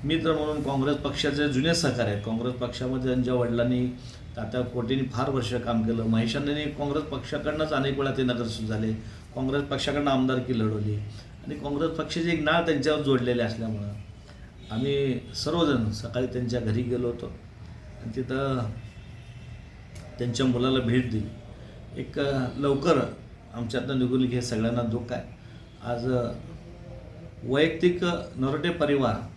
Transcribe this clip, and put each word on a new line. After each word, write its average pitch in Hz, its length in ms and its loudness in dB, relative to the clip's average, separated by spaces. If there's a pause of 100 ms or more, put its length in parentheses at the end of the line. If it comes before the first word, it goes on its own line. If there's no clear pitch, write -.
मित्र 160 280 4
म्हणून 151 300 0
काँग्रेस 139 340 2
पक्षाचे 143 560 0
जुने 151 220 4
सहकारी 120 360 2
आहेत. 101 160 0
काँग्रेस 117 280 0
पक्षामध्ये 127 560 -2
त्यांच्या 127 240 4
वडिलांनी, 120 520 4 (500)
तात्या 113 240 -2
कोटेंनी 123 480 0
फार 127 220 -2
वर्ष 120 240 0
काम 117 280 2
केलं. 113 200 2
महेशांनी 139 680 2
काँग्रेस 143 340 0
पक्षाकडनंच 151 680 -2
अनेक 135 280 2
वेळा 135 180 2
ते 131 60 2
नगरसेवक 113 460 0
झाले, 110 240 0 (420)
काँग्रेस 135 300 0
पक्षाकडनं 143 460 0
आमदारकी 127 480 2
लढवली 107 380 0 (500)
आणि 143 80 -6
काँग्रेस 143 360 0
पक्षाची 165 380 -2
एक 165 140 2
नाळ 165 240 4
त्यांच्यावर 147 360 4
जोडलेली 123 380 4
असल्यामुळं 110 480 -2 (840)
आम्ही 131 500 2 (140)
सर्वजण 147 560 2
सकाळी 123 360 -2
त्यांच्या 123 340 0
घरी 110 220 2
गेलो 120 240 0
होतो 120 200 -4 (760)
आणि 113 140 -6
तिथं 131 420 0 (1600)
त्यांच्या 123 280 0
मुलाला 127 340 4
भेट 120 300 2
दिली. 107 160 0 (760)
एक, - 180 -6
अ, 139 280 2 (100)
लवकर 143 420 4 (560)
आमच्यातनं 123 440 -2
निघून 127 260 4
हे 123 180 0
सगळ्यांना 117 400 2
दुःख 110 300 -2
आहे. 123 100 -4 (640)
आज, 120 280 0
अ, 120 200 2 (1080)
वैयक्तिक, 160 640 4
अ, 175 100 2 (220)
नरोटे 147 340 0
परिवार 139 440 2 (220)